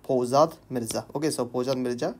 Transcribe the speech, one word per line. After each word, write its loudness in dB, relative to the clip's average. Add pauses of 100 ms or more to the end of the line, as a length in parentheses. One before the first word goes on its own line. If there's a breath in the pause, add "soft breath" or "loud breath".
ଫୌଜାଦ 4 (220)
ମିର୍ଜା। -4 (100)
ଓକେ, 0
so -2
ଫୌଜାଦ -2
ମିର୍ଜା -2 (120)